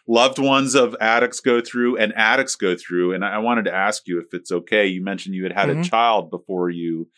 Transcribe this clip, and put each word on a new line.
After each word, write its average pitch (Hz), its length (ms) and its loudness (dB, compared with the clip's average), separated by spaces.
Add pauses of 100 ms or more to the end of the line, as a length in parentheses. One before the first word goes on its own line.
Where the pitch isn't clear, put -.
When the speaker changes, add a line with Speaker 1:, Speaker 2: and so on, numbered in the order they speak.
Speaker 1:
loved 123 300 4
ones 135 360 2
of 120 260 4
addicts 120 400 2
go 120 200 2
through 120 380 -2
and 107 180 2
addicts 123 400 2
go 92 200 0
through. 90 380 -2
And 92 100 -4
I, 98 100 -4
I 107 40 -2
wanted 113 280 0
to 87 80 -4
ask 101 320 -2
you 87 140 -4
if - 120 -16
it's 90 200 -10
okay. 101 340 0
You 92 160 -4
mentioned 95 320 -8
you 92 100 -6
had 90 80 -4
had 95 160 2
Speaker 2:
Mm-hmm. 80 120 0
Speaker 1:
a 87 40 -2
child 107 460 2
before 90 400 -4
you. 85 480 -6